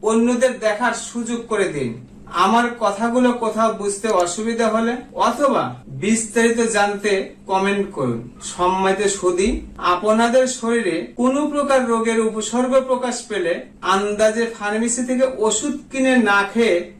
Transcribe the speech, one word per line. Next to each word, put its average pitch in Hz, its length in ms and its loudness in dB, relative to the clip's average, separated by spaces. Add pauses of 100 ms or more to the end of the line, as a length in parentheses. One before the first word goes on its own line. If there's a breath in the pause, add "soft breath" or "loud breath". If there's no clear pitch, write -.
অন্যদের 233 440 2 (120)
দেখার 220 280 0 (160)
সুযোগ 233 300 -6 (120)
করে 196 260 0
দিন। 120 140 -4 (540)
আমার 233 200 4 (160)
কথাগুলো 233 480 2 (140)
কোথাও 220 260 0 (120)
বুঝতে 202 260 -4 (160)
অসুবিধা 220 520 -2
হলে 226 180 0 (340)
অথবা 247 360 2 (400)
বিস্তারিত 226 560 2 (160)
জানতে 202 360 0 (380)
কমেন্ট 196 360 2 (100)
করুন। 120 240 -2 (340)
সম্মানিত 190 480 2 (160)
সুধী, 180 320 0 (440)
আপনাদের 233 520 4 (120)
শরীরে 226 380 0 (240)
কোনো 262 220 2 (120)
প্রকার 269 260 2 (120)
রোগের 226 280 0 (100)
উপসর্গ 240 440 -2 (160)
প্রকাশ 247 260 -2 (140)
পেলে 180 240 -2 (400)
আন্দাজে 214 520 2 (100)
ফার্মেসি 220 540 -2
থেকে 254 160 2 (220)
ওষুধ 247 280 -2 (160)
কিনে 262 220 2 (160)
না 202 100 4 (120)
খেয়ে 214 260 2 (220)